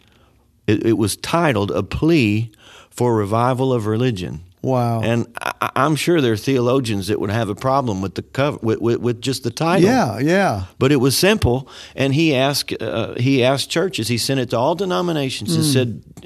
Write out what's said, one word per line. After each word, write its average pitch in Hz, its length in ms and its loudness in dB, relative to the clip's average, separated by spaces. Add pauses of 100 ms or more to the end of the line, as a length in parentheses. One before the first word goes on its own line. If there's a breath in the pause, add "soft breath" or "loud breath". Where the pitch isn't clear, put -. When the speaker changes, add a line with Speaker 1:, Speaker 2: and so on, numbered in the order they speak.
(680 soft breath)
Speaker 1:
It, 104 180 2
it 113 80 4
was 98 240 0
titled 127 540 0
A 90 120 -2
Plea 117 680 0 (380 loud breath)
for 120 260 0
Revival 120 580 0
of 113 120 0
Religion. 104 560 -2 (220)
Speaker 2:
Wow. 120 380 0
Speaker 1:
And 117 240 0 (160)
I, - 180 -4
I, - 180 -2
I'm 147 180 2
sure 165 260 2
there 117 120 2
are 107 40 0
theologians 120 720 0
that 104 120 0
would 104 120 -2
have 110 180 0
a 101 60 -6
problem 127 440 0
with 95 140 -4
the - 80 -6
cover, 135 400 -2
with, 110 180 0
with, 117 220 0
with 117 200 -2
just 131 220 -4
the 117 60 -6
title. 170 400 2
Speaker 2:
Yeah, 156 300 0
yeah. 147 460 0 (120)
Speaker 1:
But 131 140 4
it 147 60 4
was 127 200 2
simple, 143 500 2 (280 loud breath)
and 135 180 0
he 156 220 2
asked, 139 440 0
uh, - 360 -4
he 127 280 2
asked 131 280 0
churches, 165 360 -2
he 117 120 0
sent 135 200 -2
it 117 120 -4
to 120 60 0
all 147 180 0
denominations 175 800 -2
and 160 100 0
Speaker 2:
Mm. 143 80 2
Speaker 1:
said, 120 300 0 (220)